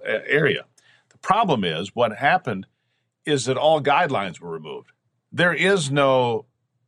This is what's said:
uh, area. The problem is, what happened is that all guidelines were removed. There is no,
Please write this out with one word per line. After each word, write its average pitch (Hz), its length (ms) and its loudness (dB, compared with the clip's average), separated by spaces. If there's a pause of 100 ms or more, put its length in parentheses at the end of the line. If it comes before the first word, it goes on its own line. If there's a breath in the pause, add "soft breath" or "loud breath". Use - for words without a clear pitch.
uh, 110 180 -2
area. 135 400 0 (440 soft breath)
The - 100 -20
problem 180 440 2
is, 85 320 -4
what 113 220 0
happened 135 480 -2 (600)
is 139 200 -2
that 131 120 -2
all 151 240 2
guidelines 135 580 0
were 87 100 -14
removed. 76 420 -12 (400)
There 165 220 0
is 165 380 0
no, 131 540 2 (420)